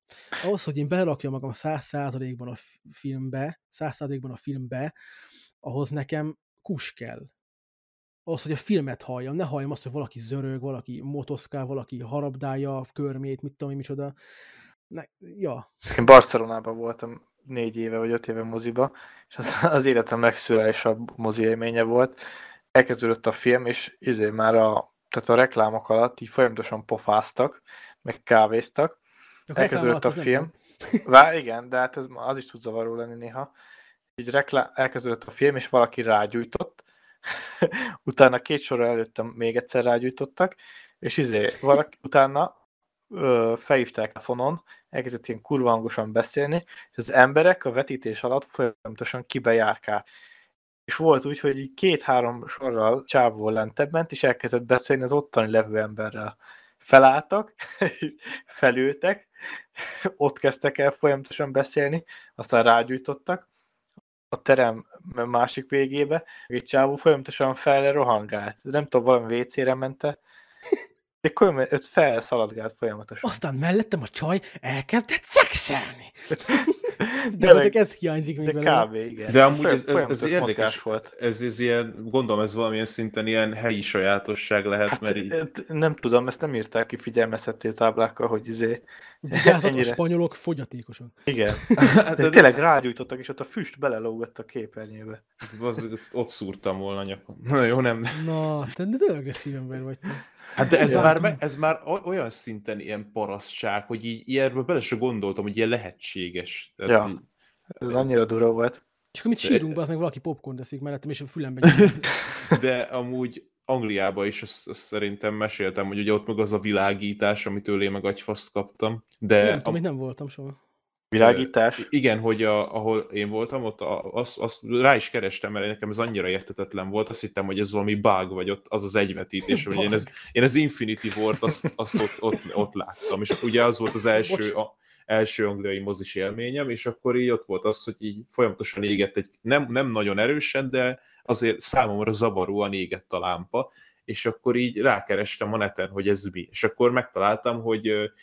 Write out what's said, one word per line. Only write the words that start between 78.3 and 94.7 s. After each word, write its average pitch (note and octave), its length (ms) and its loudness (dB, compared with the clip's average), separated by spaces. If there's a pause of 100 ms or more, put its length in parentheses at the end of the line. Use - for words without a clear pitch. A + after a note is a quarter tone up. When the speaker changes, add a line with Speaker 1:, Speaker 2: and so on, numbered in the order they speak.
Speaker 1:
még D3+ 100 -4
Speaker 2:
de D#3 60 0
Speaker 1:
belőle. D3 340 4
Speaker 2:
kb. A2 80 -12
igen. A2 380 -8
Speaker 3:
De C3+ 120 10
amúgy D3 160 4
Speaker 2:
Folyam-, D3 160 2
Speaker 3:
ez, B2+ 100 -4
ez, - 0 -
ez C#3+ 60 0
Speaker 2:
folyamatos C#3 380 0
Speaker 3:
érdekes. C3 260 0
Speaker 2:
mozgás A2 260 -2
volt. A2 380 -8
Speaker 3:
Ez, A#2 220 -2
ez A#2 180 -4
ilyen, A#2+ 340 0 (160)
gondolom, A2 320 2
ez G#2 120 -2
valamilyen A2 300 -2
szinten A2 420 -6
ilyen A2 280 2
helyi A2 260 -2
sajátosság G2+ 840 0
lehet, G#2 240 0
Speaker 2:
Hát, - 120 -4
Speaker 3:
mert G#2 160 -2
így G2 160 -6
Speaker 2:
ö, D#3+ 100 -2 (260)
nem D#3 260 0
tudom, A#2+ 320 2
ezt B2 140 -8
nem D3 140 -4
írták A2+ 320 -2
ki A#2+ 100 -10
figyelmeztető A2+ 760 -2
táblákkal, A2+ 560 0
hogy A2+ 200 -4
izé, A2+ 340 -4 (380)
Speaker 1:
Vigyázat, D#3 440 4
a - 20 0
Speaker 2:
ennyire C3 160 2 (100)
Speaker 1:
spanyolok E3+ 420 0
fogyatékosak. C3 760 -10 (160)
Speaker 2:
Igen. G#2+ 300 2 (140)
Speaker 3:
<laughs> A3+ 80 6
Hát, G3 400 6
Speaker 2:
De D3+ 60 2
Speaker 3:
de D#3+ 80 4
Speaker 2:
tényleg C#3 280 10
rágyújtottak, C3 600 0
és B2+ 100 -14
ott - 120 -12
a C3+ 40 -6
füst - 340 -10
belelógott A2+ 600 -4
a A2+ 60 -14
képernyőbe. A2 800 -14 (360)